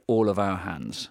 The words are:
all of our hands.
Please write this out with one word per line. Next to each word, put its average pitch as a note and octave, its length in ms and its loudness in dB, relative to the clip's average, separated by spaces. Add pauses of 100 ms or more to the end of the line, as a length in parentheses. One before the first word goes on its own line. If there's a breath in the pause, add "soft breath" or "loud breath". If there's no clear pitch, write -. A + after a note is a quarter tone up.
all A2 220 4
of F#2+ 100 2
our G2 200 0
hands. E2+ 520 -8